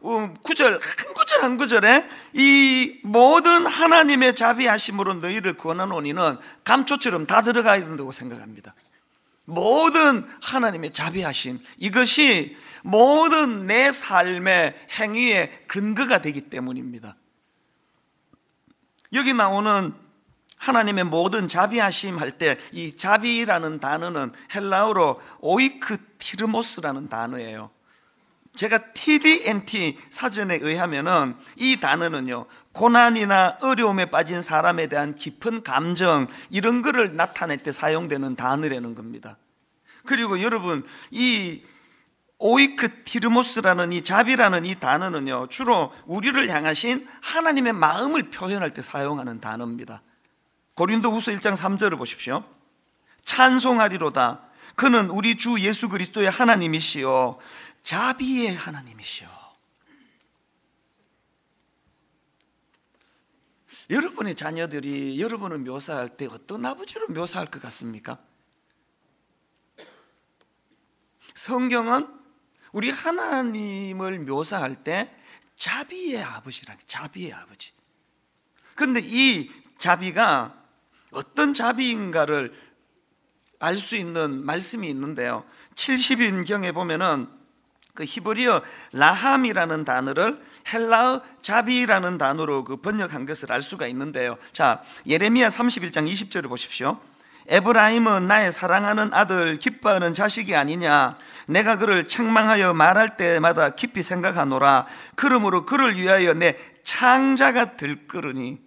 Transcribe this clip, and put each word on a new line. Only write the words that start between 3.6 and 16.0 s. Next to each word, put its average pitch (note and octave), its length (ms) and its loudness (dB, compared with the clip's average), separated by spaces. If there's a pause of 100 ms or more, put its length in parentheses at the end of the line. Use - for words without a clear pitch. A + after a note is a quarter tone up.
하나님의 D4 720 6
자비하심으로 G#3+ 800 0
너희를 F3+ 420 -4
권하노니는" E3 800 -2 (280)
감초처럼 A#3+ 640 0
다 G#3+ 160 6
들어가야 A3 360 4
된다고 D#3 320 -8
생각합니다. A2 640 -16 (720)
모든 C#4 800 4 (160)
하나님의 G3 500 -2
자비하심, D3+ 680 -6 (180)
이것이 A#3 760 2 (260)
모든 C4 840 4
내 B3+ 260 4
삶의 F3+ 840 0 (240)
행위의 G#3+ 680 0
근거가 G#3+ 540 0